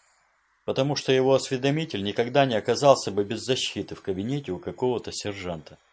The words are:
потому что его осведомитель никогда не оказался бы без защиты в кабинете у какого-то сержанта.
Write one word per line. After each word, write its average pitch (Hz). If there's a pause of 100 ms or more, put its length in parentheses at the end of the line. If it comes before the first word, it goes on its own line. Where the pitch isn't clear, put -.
(640)
потому 135
что -
его 131
осведомитель 135
никогда 120
не 123
оказался 123
бы 101
без 107
защиты 110
в -
кабинете 107
у 87
какого-то 123
сержанта. 90 (160)